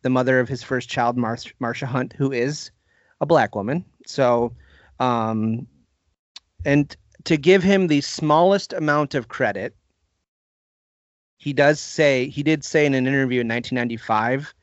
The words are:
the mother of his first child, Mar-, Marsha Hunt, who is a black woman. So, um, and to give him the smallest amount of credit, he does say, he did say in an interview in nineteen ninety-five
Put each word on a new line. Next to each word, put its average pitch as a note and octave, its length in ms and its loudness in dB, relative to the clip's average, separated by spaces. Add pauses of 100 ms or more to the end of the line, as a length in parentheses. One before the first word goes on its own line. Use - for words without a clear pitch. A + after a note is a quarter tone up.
the B2+ 80 -2
mother B2+ 280 2
of A#2+ 80 0
his C3 140 -8
first B2 280 -6
child, B2 280 0
Mar-, A#2 180 -2 (240)
Marsha A#2+ 280 -6
Hunt, B2+ 260 -4
who C#3 180 -2
is C3+ 380 -4 (500)
a D#3 60 -2
black C#3+ 300 2
woman. B2 280 -2 (220)
So, A#2+ 480 0 (460)
um, A2+ 640 -2 (1000)
and C#3+ 320 2 (280)
to E3+ 120 2
give E3+ 280 4
him F#3+ 240 4
the D3 140 2
smallest E3+ 720 2
amount D3+ 420 0
of B2 120 -4
credit, B2+ 480 -4 (1600)
he D3 160 -6
does C#3+ 260 4
say, C#3 500 0
he C#3+ 140 -8
did D#3+ 200 0
say D3+ 220 2
in C#3 80 2
an C3 140 0
interview C3 340 0
in A#2 60 -4
nineteen A#2+ 280 -4
ninety-five A#2+ 880 -4